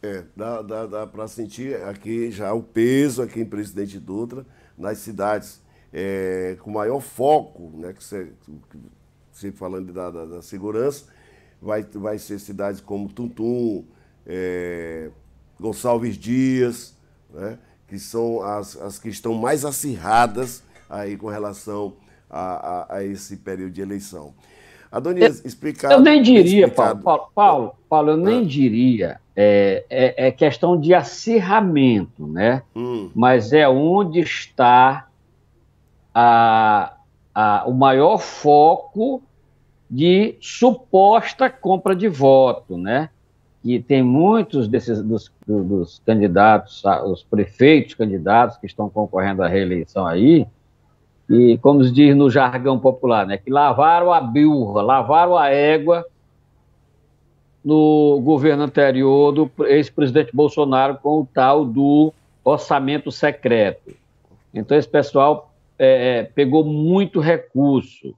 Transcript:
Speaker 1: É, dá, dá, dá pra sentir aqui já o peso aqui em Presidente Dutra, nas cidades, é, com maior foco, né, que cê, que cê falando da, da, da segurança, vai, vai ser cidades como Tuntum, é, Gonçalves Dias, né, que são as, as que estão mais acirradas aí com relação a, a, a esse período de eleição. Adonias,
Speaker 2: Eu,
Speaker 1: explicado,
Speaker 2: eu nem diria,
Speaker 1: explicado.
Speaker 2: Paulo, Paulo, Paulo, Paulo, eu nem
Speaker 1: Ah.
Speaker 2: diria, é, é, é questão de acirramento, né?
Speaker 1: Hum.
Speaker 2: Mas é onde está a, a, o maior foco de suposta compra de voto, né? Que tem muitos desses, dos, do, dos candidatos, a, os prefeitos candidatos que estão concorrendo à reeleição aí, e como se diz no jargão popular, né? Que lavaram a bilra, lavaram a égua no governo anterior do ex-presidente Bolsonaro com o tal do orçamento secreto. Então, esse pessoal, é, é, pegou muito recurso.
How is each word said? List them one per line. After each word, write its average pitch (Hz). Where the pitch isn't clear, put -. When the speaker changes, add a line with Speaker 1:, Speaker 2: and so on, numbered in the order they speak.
Speaker 1:
É, 98
dá, 113
dá, 107
dá 107
pra 107
sentir 113
aqui 104
já 101
o 113
peso 127
aqui 113
em 107
Presidente 98
Dutra, 120
nas 101
cidades, 104
é, 92
com 107
maior 107
foco, 127
né, 85
que -
cê, 92
que 78
cê 98
falando 92
da, 90
da, 85
da 85
segurança, 110
vai, 107
vai 104
ser 104
cidades 101
como 101
Tuntum, 120
é, 87
Gonçalves 113
Dias, 123
né, 98
que 98
são 117
as, 101
as 98
que -
estão 113
mais 131
acirradas 120
aí 101
com 98
relação 104
a, 87
a, 92
a 98
esse 98
período 92
de 82
eleição. 95
Adonias, 170
Speaker 2:
Eu, -
Speaker 1:
explicado, 156
Speaker 2:
eu 269
nem 285
diria, 202
Speaker 1:
explicado. 107
Speaker 2:
Paulo, -
Paulo, 156
Paulo, 151
Paulo, 151
eu 156
nem 214
Speaker 1:
Ah. 208
Speaker 2:
diria, 123
é, 101
é, 127
é -
questão 165
de 160
acirramento, 170
né? 107
Speaker 1:
Hum. 117
Speaker 2:
Mas 120
é 151
onde 165
está 131
a, 113
a, 104
o 127
maior 135
foco 175
de 180
suposta 226
compra 190
de 190
voto, 131
né? 120
Que 120
tem 135
muitos 147
desses, 110
dos, 107
do, 104
dos 90
candidatos, 104
a, 90
os 92
prefeitos 120
candidatos 104
que -
estão 104
concorrendo 98
à 87
reeleição 90
aí, 107
e 120
como 139
se 127
diz 143
no 139
jargão 127
popular, 120
né? 98
Que 113
lavaram 147
a 165
bilra, 127
lavaram 135
a 147
égua 151
no 151
governo 143
anterior 139
do 147
ex-presidente 143
Bolsonaro 139
com 151
o 135
tal 135
do 143
orçamento 143
secreto. 120
Então, 117
esse 151
pessoal, 147
é, 127
é, 113
pegou 143
muito 165
recurso. 143